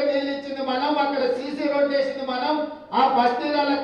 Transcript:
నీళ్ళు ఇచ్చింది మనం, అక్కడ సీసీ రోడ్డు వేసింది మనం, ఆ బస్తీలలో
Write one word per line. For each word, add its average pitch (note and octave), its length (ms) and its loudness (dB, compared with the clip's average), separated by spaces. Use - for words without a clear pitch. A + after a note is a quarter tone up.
నీళ్ళు C#4 260 0
ఇచ్చింది C#4 280 -6
మనం, C#4+ 200 0
అక్కడ C4+ 180 0
సీసీ D4 340 -6
రోడ్డు C#4+ 240 2
వేసింది C4+ 380 -2
మనం, D4 200 0
ఆ - 20 6
బస్తీలలో C#4 680 2